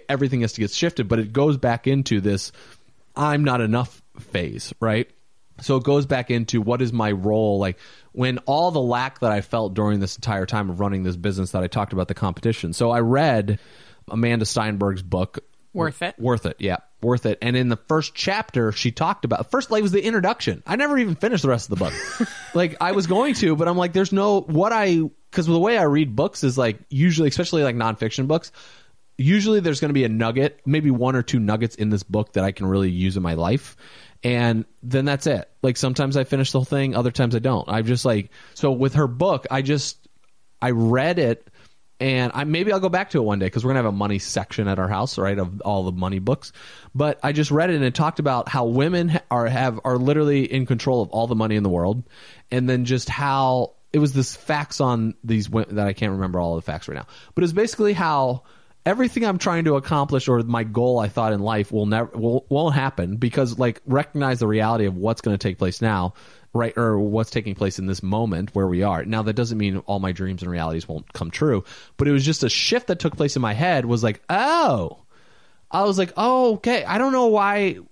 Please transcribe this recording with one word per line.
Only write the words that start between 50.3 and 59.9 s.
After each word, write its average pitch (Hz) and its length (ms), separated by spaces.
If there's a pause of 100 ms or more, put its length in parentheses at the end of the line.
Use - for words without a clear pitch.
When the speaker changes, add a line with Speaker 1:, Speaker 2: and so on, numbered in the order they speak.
Speaker 1:
in 131 140
control 123 380
of 85 60
all 113 180
the 120 80
money 110 200
in 104 80
the 98 60
world, 92 340 (460)
and 127 180
then 127 180
just 123 240
how 135 640 (180)
it 156 80
was 147 140
this 131 220
facts - 460
on 117 320 (100)
these 110 260
wo-, 107 160
that 104 200
I 98 80
can't 104 200
remember 92 260
all 85 160
the 82 80
facts - 240
right 71 80
now. 65 100 (300)
But 175 80
it's 170 100
basically 208 400
how 143 500 (420)
everything 226 380
I'm 196 140
trying 170 260
to 156 120
accomplish 139 520